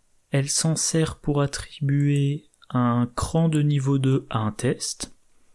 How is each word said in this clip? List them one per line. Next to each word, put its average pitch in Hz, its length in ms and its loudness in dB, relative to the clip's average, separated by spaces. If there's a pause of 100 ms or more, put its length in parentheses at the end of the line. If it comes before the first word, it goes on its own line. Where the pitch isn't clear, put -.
(300)
elle 139 180 0
s'en 160 260 0
sert - 440 -2
pour 147 220 0
attribuer 143 1080 0 (200)
un 120 460 2
cran 165 340 0
de 151 120 0
niveau 139 360 2
deux 131 320 0
à 117 100 -4
un 107 120 -2
test, - 640 -4 (400)